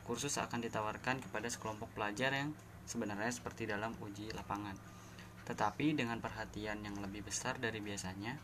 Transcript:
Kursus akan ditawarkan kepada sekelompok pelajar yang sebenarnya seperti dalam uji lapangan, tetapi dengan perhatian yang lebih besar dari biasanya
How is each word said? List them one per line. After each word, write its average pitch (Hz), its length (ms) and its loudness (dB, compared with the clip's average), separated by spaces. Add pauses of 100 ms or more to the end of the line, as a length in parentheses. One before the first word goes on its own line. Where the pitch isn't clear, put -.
Kursus 120 320 2
akan 120 240 2
ditawarkan 113 640 2
kepada 107 240 -2
sekelompok 110 480 -2
pelajar 107 400 4
yang 143 160 2 (320)
sebenarnya 107 480 2
seperti 113 400 -2
dalam 107 320 2
uji 107 320 -6
lapangan, 101 400 -2 (720)
tetapi 139 480 4
dengan 117 240 2
perhatian 107 640 -2
yang 101 160 -4
lebih 101 240 -4
besar 120 400 0
dari 113 160 2
biasanya 101 640 -2